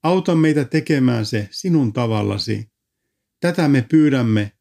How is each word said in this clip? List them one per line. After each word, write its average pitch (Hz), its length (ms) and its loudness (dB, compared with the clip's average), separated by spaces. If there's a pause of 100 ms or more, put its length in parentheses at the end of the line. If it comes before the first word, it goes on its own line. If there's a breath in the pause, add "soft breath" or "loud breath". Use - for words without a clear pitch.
Auta 180 320 0
meitä 151 300 2
tekemään 127 600 0
se 104 260 -6
sinun 151 420 -2
tavallasi. 107 800 -4 (680)
Tätä 170 280 0
me 135 140 4
pyydämme 120 800 2